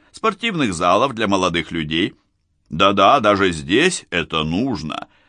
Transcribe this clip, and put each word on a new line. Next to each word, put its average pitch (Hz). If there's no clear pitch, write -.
спортивных 190
залов 95
для 110
молодых 90
людей. 82
Да-да, 98
даже 101
здесь 95
это 80
нужно. 82